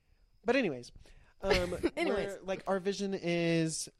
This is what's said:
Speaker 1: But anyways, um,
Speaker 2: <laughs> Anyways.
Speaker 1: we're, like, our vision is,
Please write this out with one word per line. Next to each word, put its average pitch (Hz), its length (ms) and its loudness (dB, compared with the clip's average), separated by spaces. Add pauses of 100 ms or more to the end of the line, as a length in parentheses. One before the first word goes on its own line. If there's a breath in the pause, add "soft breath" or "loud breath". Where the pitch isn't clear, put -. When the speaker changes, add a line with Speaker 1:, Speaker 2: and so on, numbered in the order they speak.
(440 soft breath)
Speaker 1:
But 240 120 2
anyways, 151 360 0 (520 soft breath)
um, - 340 2 (100)
Speaker 2:
<laughs> - 100 -6
Anyways. 359 300 0
Speaker 1:
we're, - 160 -8
like, 190 240 -4
our 190 120 2
vision 190 340 -2
is, 170 760 0 (100)